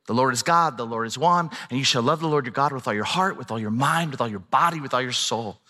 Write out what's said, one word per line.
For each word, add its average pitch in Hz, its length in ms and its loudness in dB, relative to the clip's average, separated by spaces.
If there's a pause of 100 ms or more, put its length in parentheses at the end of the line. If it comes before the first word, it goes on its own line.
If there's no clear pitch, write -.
the 110 60 -4
Lord 127 200 2
is 120 100 -2
God, 170 340 2
the 120 80 -6
Lord 113 220 -4
is 110 100 -8
one, 170 320 2 (200)
and 123 100 -2
you 135 60 0
shall 127 160 2
love 147 180 2
the 165 80 -2
Lord 147 180 2
your 120 80 -8
God 139 200 2
with 127 140 -8
all 117 60 0
your 104 120 -2
heart, 185 320 0
with 127 120 -10
all 113 100 -4
your 107 120 -2
mind, 151 400 2
with 127 80 -6
all 120 80 0
your 104 120 -6
body, 156 420 2
with 135 120 -8
all 127 80 2
your 127 120 -2
soul." 113 560 -4